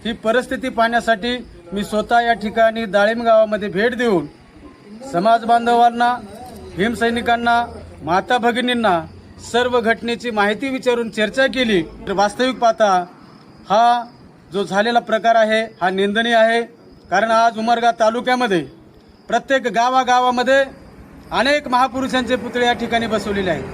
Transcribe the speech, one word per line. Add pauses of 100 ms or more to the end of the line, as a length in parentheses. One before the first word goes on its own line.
ही
परिस्थिती
पाहण्यासाठी (260)
मी
स्वतः
या
ठिकाणी
डाळिंब
गावामध्ये
भेट
देऊन (840)
समाज
बांधवांना, (600)
भीमसैनिकांना, (380)
माता
भगिनींना (500)
सर्व
घटनेची
माहिती
विचारून
चर्चा
केली.
तर
वास्तविक
पाहता (680)
हा (480)
जो
झालेला
प्रकार
आहे (200)
हा
निंदनीय
आहे, (480)
कारण
आज
उमरगा
तालुक्यामध्ये (640)
प्रत्येक
गावागावामध्ये (680)
अनेक
महापुरुषांचे
पुतळे
या
ठिकाणी
बसवलेले
आहेत.